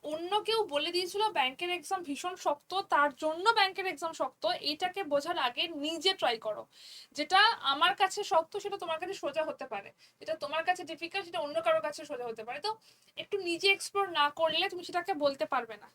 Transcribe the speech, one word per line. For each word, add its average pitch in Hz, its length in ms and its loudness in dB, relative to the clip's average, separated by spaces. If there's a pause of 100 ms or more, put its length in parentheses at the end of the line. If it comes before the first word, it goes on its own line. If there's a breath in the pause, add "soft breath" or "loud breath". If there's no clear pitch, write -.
(120)
অন্য 339 200 -4 (160)
কেউ 440 120 2 (140)
বলে 311 200 0
দিয়েছিল 370 280 0 (160)
ব্যাংকের 269 400 0
এক্সাম 370 300 -4
ভীষণ 349 260 -4 (100)
শক্ত, 302 280 -2 (200)
তার 294 180 6 (120)
জন্য 320 240 0 (120)
ব্যাংকের 381 340 2
এক্সাম 330 280 -4
শক্ত, 262 240 -4 (280)
এটাকে 359 280 -2 (120)
বোঝার 320 260 0 (100)
আগে 277 140 -2 (220)
নিজে 320 360 2
ট্রাই 240 160 2 (100)
করো। 214 160 -4 (560 loud breath)
যেটা 330 220 6 (320)
আমার 330 280 4
কাছে 381 200 2 (120)
শক্ত 330 200 4 (120)
সেটা 403 180 -6
তোমার 320 200 -2
কাছে 370 200 -6
সোজা 311 260 -2
হতে - 240 -8
পারে, 202 180 -8 (300 soft breath)
যেটা 311 220 -4
তোমার 302 260 -2
কাছে 359 220 2
ডিফিকাল্ট 339 380 -6
সেটা 339 180 -4
অন্য 294 100 -4 (100)
কারোর 320 200 4
কাছে 302 140 -4 (100)
সোজা 247 200 -6
হতে 226 180 -8
পারে। 262 180 -8
তো 427 40 0 (520 soft breath)
একটু 403 140 -6 (120)
নিজে 339 280 2
এক্সপ্লোর 392 300 -2 (120)
না 294 80 6 (140)
করলে 320 320 4
তুমি 359 160 -8
সেটাকে 359 240 -2 (120)
বলতে 277 280 2
পারবে 233 300 -2
না। - 120 -20